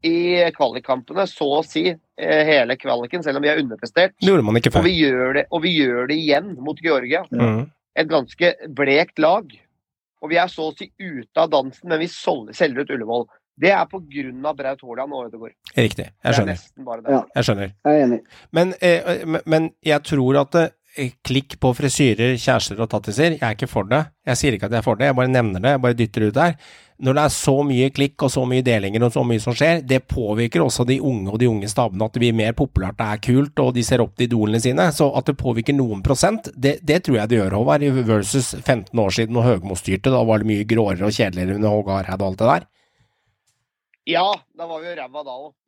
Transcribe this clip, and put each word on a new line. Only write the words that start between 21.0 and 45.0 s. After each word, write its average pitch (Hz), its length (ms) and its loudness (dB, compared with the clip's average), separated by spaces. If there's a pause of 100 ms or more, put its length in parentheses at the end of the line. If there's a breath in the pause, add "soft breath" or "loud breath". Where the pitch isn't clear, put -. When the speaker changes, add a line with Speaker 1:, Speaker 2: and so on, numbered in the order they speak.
Speaker 2:
klikk - 360 -2
på - 160 2
frisyrer, 127 580 2
kjærester 113 460 0
og 113 100 -2
tattiser, 110 480 0
jeg - 40 -6
er 110 120 -2
ikke 120 140 -6
for 101 160 -4
det. 139 220 0 (200)
Jeg 123 100 0
sier 143 180 2
ikke 98 120 -4
at 104 60 -4
jeg 117 60 0
er 110 40 -2
for 110 140 0
det, 127 100 0
jeg 139 80 2
bare 127 140 2
nevner 113 340 0
det, 131 80 2
jeg 139 120 2
bare 123 120 2
dytter 110 340 0
ut 104 60 -2
der. 160 200 2 (460 soft breath)
Når 135 140 2
det 147 80 2
er 151 80 2
så 139 320 2
mye 135 320 2
klikk 143 300 0
og 131 60 2
så 135 140 -2
mye 127 200 0
delinger 110 400 0
og 117 80 2
så 143 120 0
mye 117 140 0
som 113 160 -4
skjer, 156 320 2
det 131 220 0
påvirker 117 520 -2
også 127 240 0
de 131 160 2
unge 107 300 -2
og 107 80 -4
de 123 80 4
unge 107 240 0
stabene, 107 340 -2
at 110 80 -6
det 120 80 -4
blir 117 140 2
mer 110 180 0
populært, 98 440 -2
det 117 100 -4
er 104 120 -4
kult, 135 420 2
og 127 140 2
de 120 100 0
ser 123 160 2
opp 104 160 -2
til 123 100 0
idolene 110 340 2
sine. 139 300 2
Så 147 160 2 (100)
at 131 100 -2
det 143 100 0
påvirker 120 420 -2
noen 110 240 -2
prosent, 180 460 0 (100)
det, 139 260 0
det 147 200 2
tror 127 140 2
jeg 107 100 -2
det 117 100 4
gjør, 95 140 0
Håvard, 135 300 2 (220)
versus 110 460 0 (160)
femten 120 320 0
år 101 160 2
siden 117 220 -2
og 117 80 2
Høgmo 95 340 0
styrte, 95 320 -2
da 123 140 2
var 110 140 4
det 107 120 -2
mye 104 160 0
gråere 107 400 0
og 107 80 0
kjedeligere 92 400 -2
under 104 160 0
Håvard 98 360 -2
Hareide 95 160 -6
og 98 100 -2
alt 95 60 -10
det 113 100 2
der. 160 180 0 (1400)
Speaker 1:
Ja, 165 200 0 (300)
da 165 100 -12
var 160 140 -10
vi 170 100 -12
jo 170 60 -12
ræva 139 280 -14